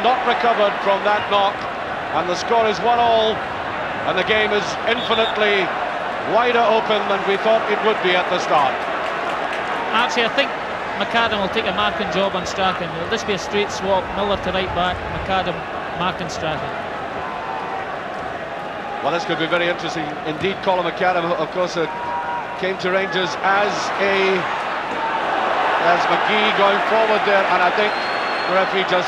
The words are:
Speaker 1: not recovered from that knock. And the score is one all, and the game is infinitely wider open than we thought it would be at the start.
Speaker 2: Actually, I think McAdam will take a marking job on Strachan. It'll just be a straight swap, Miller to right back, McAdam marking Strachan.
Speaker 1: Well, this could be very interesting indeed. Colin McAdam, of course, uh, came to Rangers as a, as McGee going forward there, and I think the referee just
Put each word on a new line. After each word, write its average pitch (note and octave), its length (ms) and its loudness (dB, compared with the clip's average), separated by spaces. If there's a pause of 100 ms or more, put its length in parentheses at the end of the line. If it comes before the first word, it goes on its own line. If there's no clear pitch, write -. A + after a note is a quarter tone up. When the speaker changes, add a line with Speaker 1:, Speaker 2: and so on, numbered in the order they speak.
Speaker 1:
not A#3+ 240 4
recovered G#3+ 560 2
from G3 240 2
that G#3 240 2
knock. G3+ 240 2 (560)
And E3 160 0
the F3 80 -2
score A3+ 320 2
is G#3 160 0
one A#3 160 4
all, A3 320 4 (720)
and E3 140 0
the F3+ 100 2
game G#3+ 240 2
is G#3 120 2 (200)
infinitely A3 800 2 (720)
wider A#3+ 240 4
open A3 480 4
than G3 160 2
we G3 160 0
thought A3 320 2
it G#3 160 0
would G#3 160 4
be F3+ 80 4
at F3+ 160 2
the F3+ 160 0
start. C#3+ 320 4 (1200)
Speaker 2:
Actually, A#3 320 2
I A3+ 80 -2
think C4+ 140 2 (500)
McAdam A3+ 400 0
will F#3+ 160 -2
take A3+ 80 0
a G3+ 80 0
marking G3 400 -2
job F#3+ 240 0
on F3+ 80 -4
Strachan. F3+ 560 -2
It'll E3+ 80 -4
just A3+ 180 -2
be G#3 60 0
a F#3 60 -2
straight G3+ 320 -2
swap, F#3+ 340 0 (120)
Miller G3+ 280 0
to F3+ 80 -2
right F#3 240 -2
back, F3+ 240 0 (160)
McAdam F#3 400 -2 (420)
marking F3 300 -2
Strachan. D#3 400 -4 (2250)
Speaker 1:
Well, C#3+ 100 0
this F3 120 -2
could E3 140 -2
be D#3+ 80 0
very F3 220 2
interesting E3 360 -4 (220)
indeed. E3+ 300 -2 (100)
Colin F#3 180 2
McAdam, F3 400 0
of D#3+ 280 0
course, F3 240 -2
uh, D#3+ 100 2 (720)
came F#3+ 200 -2
to F#3 120 -2
Rangers F3+ 400 0 (160)
as G3+ 260 4 (300)
a, G3 160 2 (1700)
as F3 140 6 (100)
McGee G#3 480 2
going G3+ 320 4
forward G#3+ 320 4
there, G3 320 4
and F3+ 80 4
I F3+ 160 4
think G#3+ 160 2 (560)
the F3+ 80 2
referee F#3+ 320 2
just F3+ 180 2